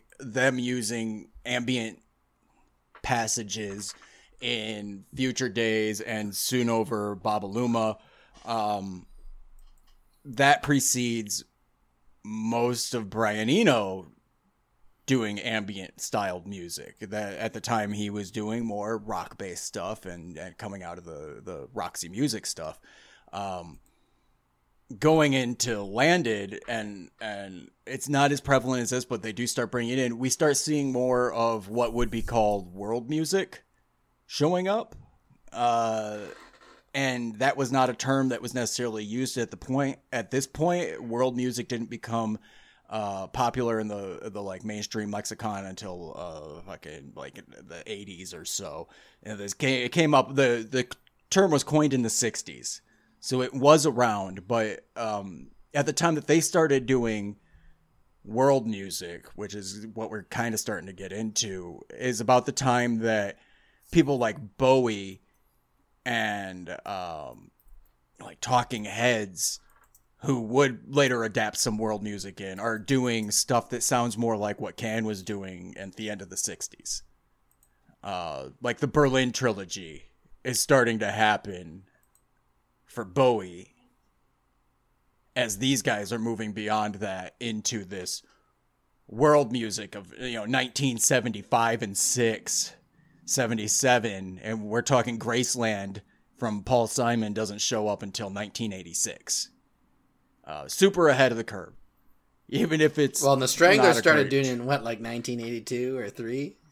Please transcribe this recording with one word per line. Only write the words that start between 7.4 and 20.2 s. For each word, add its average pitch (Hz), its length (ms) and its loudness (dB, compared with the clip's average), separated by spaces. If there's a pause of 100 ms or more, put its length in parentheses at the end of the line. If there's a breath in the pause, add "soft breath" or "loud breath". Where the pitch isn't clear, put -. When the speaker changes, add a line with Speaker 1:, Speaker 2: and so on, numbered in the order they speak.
Speaker 1:
Um, 104 600 -4 (1160)
that 139 380 4
precedes 120 840 0 (800)
most 117 720 -2
of 110 160 -4
Brian 107 400 0
Eno 113 560 4 (1000)
doing 110 320 0
ambient 101 640 -6
styled 92 460 -4
music. 92 540 -12
That 202 340 -6
at 113 180 -6
the 110 80 -10
time 107 320 0
he 104 180 -4
was 101 200 -6
doing 113 340 -4
more 107 320 -4
rock 107 400 -6
based 92 280 -10
stuff 101 420 -8
and, 87 320 -12